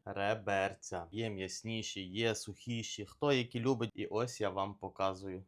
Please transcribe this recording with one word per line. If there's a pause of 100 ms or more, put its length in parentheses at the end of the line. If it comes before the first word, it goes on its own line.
реберця.
Є
м'ясніші,
є
сухіші,
хто
які
любить.
І
ось
я
вам
показую,